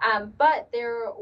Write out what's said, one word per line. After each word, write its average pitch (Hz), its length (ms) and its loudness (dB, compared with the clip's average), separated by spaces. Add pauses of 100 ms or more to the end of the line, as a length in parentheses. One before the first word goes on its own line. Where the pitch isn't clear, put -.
Um, 214 340 0
but 294 360 4
there 233 380 -4 (100)